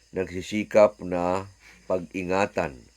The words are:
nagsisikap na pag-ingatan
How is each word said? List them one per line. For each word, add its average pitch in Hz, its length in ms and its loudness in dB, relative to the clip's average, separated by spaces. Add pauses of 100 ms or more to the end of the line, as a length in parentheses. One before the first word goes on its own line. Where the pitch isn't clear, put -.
(160)
nagsisikap 95 880 2
na 90 400 0 (480)
pag-ingatan 92 880 -2 (180)